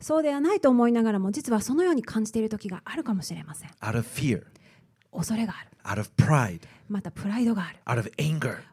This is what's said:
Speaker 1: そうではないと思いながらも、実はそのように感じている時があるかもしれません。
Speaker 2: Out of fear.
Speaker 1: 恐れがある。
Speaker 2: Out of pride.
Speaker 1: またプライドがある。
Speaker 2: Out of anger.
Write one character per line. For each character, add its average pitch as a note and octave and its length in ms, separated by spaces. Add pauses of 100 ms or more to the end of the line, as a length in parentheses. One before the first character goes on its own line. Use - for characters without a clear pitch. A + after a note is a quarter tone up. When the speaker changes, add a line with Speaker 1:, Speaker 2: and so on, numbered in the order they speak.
Speaker 1:
そ D#4 180
う D#4+ 60
で C#4+ 80
は C#4 80
な E4+ 140
い G4 60
と C#4 100
思 A#3+ 180
い A#3+ 40
な A#3 120
が A3 80
ら G3+ 80
も、 F#3+ 100
実 B3+ 220
は G#3+ 80
そ B3+ 140
の F4 100
よ F4+ 80
う - 20
に B3 80
感 A3 220
じ G#3+ 80
て A3+ 80
い - 20
る A3 60
時 G#3 200
が F#3 160
あ - 120
る E4 80
か A3+ 100
も F3+ 80
し - 100
れ D#3+ 120
ま D3+ 100
せ - 120
ん。 - 40 (100)
Speaker 2:
Out A2+ 160
of A#2 40
fear. B2 440 (680)
Speaker 1:
恐 G#3+ 240
れ A3+ 100
が F3+ 80 (300)
あ G#3 100
る。 G#3 60
Speaker 2:
Out - 0
of - 160
pride. A#2 460 (260)
Speaker 1:
ま G3+ 120
た E3 120
プ - 160
ラ G#3+ 100
イ B3 60
ド A3+ 100
が F#3 140 (160)
あ B2 100
る。 A#2 60
Speaker 2:
Out - 0
of G2+ 160
anger. D3 420 (140)